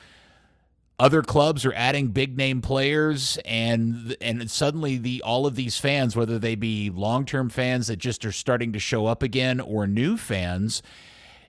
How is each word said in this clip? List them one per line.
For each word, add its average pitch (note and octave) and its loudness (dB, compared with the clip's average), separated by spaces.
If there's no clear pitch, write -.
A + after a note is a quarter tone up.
other C3+ 6
clubs D3 2
are B2+ 2
adding C3+ 2
big C3 -2
name C3+ 0
players C#3 0
and, A#2 0
and A#2 -4
suddenly D3+ 0
the, B2+ -4
all B2 2
of C3 -2
these B2 -2
fans, C#3 0
whether A#2 0
they A2+ -2
be G#2+ -2
long-term A#2+ 0
fans B2+ 0
that A2 -4
just A#2 -4
are G#2+ -4
starting A#2+ 0
to G#2+ -4
show G#2+ 0
up A2+ 0
again C3 0
or G#2 -2
new B2 2
fans, F#2+ -2